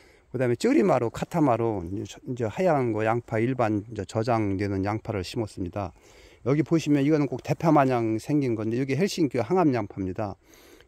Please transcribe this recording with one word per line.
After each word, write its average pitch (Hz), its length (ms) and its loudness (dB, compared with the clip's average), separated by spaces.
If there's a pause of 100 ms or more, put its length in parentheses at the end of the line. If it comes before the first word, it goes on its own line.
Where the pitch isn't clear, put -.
(320)
그다음에 123 240 0
쩌리마루, 185 540 2
카타마루 113 840 0
이제 107 160 -6
저, - 100 -18 (140)
이제 120 140 -4
하얀 135 480 0
거 107 100 -2
양파 117 340 0
일반 113 540 0
이제 - 140 -6
저장되는 101 800 0
양파를 107 360 -4
심었습니다. 101 720 -6 (540)
여기 147 160 2
보시면 143 420 2
이거는 147 220 2
꼭 127 160 -6
대파 160 300 2
마냥 123 460 4
생긴 139 360 0
건데 110 260 -2
여기 135 160 -2
헬싱크 170 440 0
항암 156 340 2
양파입니다. 101 640 -4 (520)